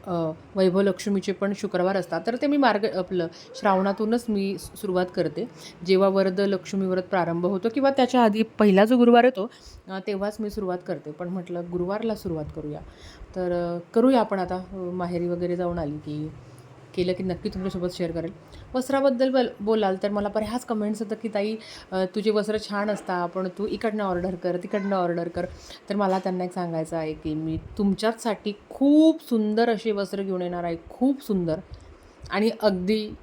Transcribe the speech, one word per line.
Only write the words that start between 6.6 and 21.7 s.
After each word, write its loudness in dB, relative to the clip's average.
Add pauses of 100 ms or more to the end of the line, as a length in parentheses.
व्रत 0
प्रारंभ -2
होतो 0
किंवा 2
त्याच्या 4
आधी 4
पहिला 6
जो 4
गुरुवार 8
येतो, 2 (360)
अ, -8
तेव्हाच -4
मी -4
सुरुवात -4
करते. -8
पण -10
म्हटलं -6 (100)
गुरुवारला -2
सुरुवात -6 (100)
करूया, -8 (560)
तर, -2
अ, -6 (140)
करूया 6
आपण 0
आता. -4
अ, -12
माहेरी -4
वगैरे -2
जाऊन -2
आली -4
की -8 (680)
केलं 0
की -4
नक्की -4
तुमच्यासोबत -4
शेअर -4
करेल. -6 (440)
वस्त्राबद्दल 2
बल-, 4 (120)
बोलाल 2
तर 0
मला 0
बऱ्याच -4
कमेंट्स -2
येतात -6
की -4
"ताई, 0 (360)